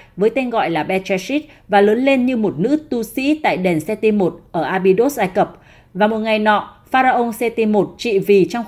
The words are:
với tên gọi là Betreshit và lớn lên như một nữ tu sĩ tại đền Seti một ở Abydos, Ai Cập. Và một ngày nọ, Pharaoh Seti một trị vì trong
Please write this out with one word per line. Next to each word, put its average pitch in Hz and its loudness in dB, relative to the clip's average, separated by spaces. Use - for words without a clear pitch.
với 208 0
tên 254 -4
gọi 185 -2
là 160 -2
Betreshit 190 -4
và 202 4
lớn 214 2
lên 269 2
như 254 -2
một 185 -2
nữ 262 0
tu 240 -2
sĩ 277 -2
tại 180 0
đền 175 0
Seti 214 -2
một 202 0
ở 165 -2
Abydos, 190 0
Ai 196 0
Cập. - -2
Và 196 2
một 220 0
ngày 220 0
nọ, 214 0
Pharaoh 247 2
Seti 226 -2
một 208 0
trị 220 0
vì 196 4
trong 226 -4